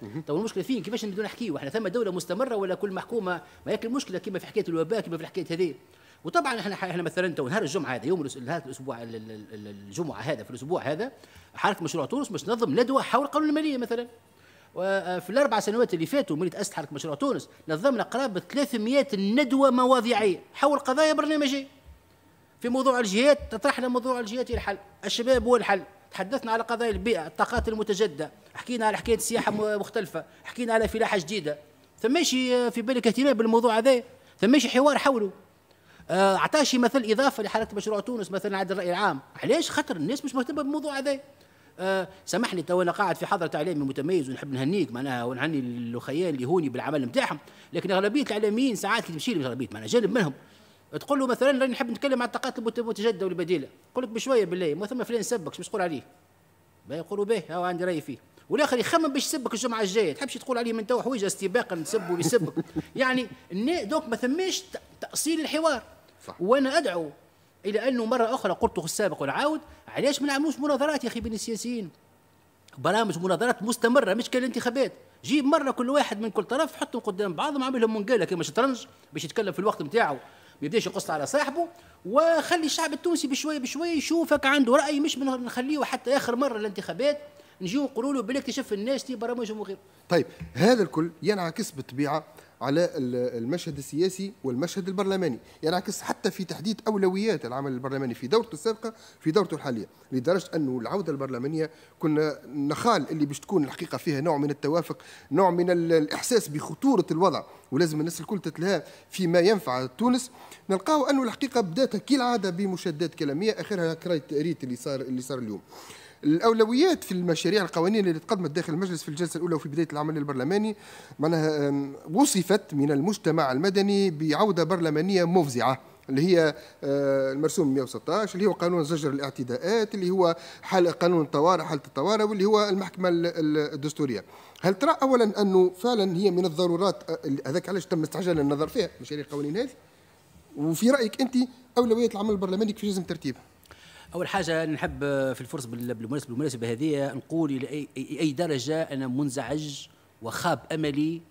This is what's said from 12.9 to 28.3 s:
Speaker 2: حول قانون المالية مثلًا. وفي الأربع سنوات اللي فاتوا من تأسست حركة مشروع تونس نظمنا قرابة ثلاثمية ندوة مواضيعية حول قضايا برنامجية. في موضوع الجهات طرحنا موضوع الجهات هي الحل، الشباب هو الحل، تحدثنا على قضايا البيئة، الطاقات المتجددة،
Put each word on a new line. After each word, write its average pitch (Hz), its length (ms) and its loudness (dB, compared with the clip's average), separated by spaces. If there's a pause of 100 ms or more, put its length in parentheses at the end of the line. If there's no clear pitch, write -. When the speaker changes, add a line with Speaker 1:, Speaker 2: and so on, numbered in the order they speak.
Speaker 2:
حول 269 240 2
قانون 294 220 0
المالية 302 300 0
مثلًا. 240 280 -4 (680)
وفي 180 560 -2
الأربع 240 300 4
سنوات 214 340 2
اللي 165 120 0
فاتوا 247 300 0
من 175 140 0
تأسست - 240 -6
حركة 156 200 -8
مشروع 147 200 -6
تونس 226 340 -2 (200)
نظمنا 202 340 2
قرابة 226 380 -2
ثلاثمية 262 720 0
ندوة 254 560 4
مواضيعية 240 720 4 (140)
حول 285 240 4
قضايا 311 340 2
برنامجية. 294 540 0 (920)
في 240 80 -2
موضوع 247 320 2
الجهات 240 540 4
طرحنا 247 340 0
موضوع 247 320 -2
الجهات 240 300 -6
هي 240 40 -4
الحل، 202 240 -4 (260)
الشباب 233 400 2
هو 247 120 4
الحل، 202 260 2 (280)
تحدثنا 226 420 -4
على 226 100 2
قضايا 226 280 -2
البيئة، 190 360 -2
الطاقات 214 420 0
المتجددة، 202 600 -2 (240)